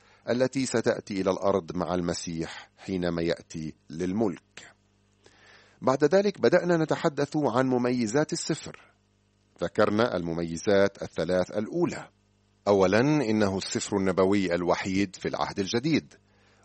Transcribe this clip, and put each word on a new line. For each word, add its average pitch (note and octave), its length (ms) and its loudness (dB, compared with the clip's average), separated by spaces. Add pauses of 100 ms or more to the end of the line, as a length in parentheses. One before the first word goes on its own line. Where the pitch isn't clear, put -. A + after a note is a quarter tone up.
(300)
التي B2+ 360 0
ستأتي A2 540 -2
إلى F#2+ 100 0
الأرض F2+ 460 0
مع F2 180 -2
المسيح E2+ 840 -6
حينما F2 460 -4
يأتي D#2+ 520 -6 (160)
للملك. F2+ 840 -6 (1080)
بعد C#3 220 2
ذلك F#3+ 360 2
بدأنا E3+ 360 4
نتحدث D3+ 600 -2
عن C3 300 2
مميزات B2 640 0
السفر. - 480 -6 (840)
ذكرنا G2+ 540 2
المميزات E2+ 840 0
الثلاث F2+ 480 -2
الأولى. B2 580 -4 (600)
أولا، G2 320 6
إنه A2 580 2
السفر - 380 -4
النبوي F#2+ 580 2
الوحيد F#2 640 -2
في - 120 -6
العهد D#2 300 -4
الجديد، G#2+ 560 -2 (500)